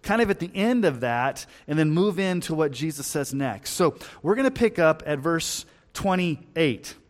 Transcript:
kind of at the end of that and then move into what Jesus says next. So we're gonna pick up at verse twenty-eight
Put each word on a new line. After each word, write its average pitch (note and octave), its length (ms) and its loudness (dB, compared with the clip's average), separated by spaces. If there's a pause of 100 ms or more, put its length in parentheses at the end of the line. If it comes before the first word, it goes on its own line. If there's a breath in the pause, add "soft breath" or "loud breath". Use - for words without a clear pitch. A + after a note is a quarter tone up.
kind A3+ 200 2
of G3+ 80 2
at G3 80 0
the F3 160 -6
end A3 320 2
of C3 140 0
that B2 440 0 (240 loud breath)
and D3 100 0
then D#3 120 4
move F3 280 2
into F3+ 360 -2
what D#3 180 0
Jesus C#3+ 340 -6
says C#3+ 280 -4
next. C3 380 -4
So E3+ 260 2 (240 loud breath)
we're F3+ 120 2
gonna C4+ 160 2
pick A#3 280 0
up D#3+ 260 4
at D3 140 -2
verse E3 480 -2 (260 soft breath)
twenty-eight E3 1000 -2 (160)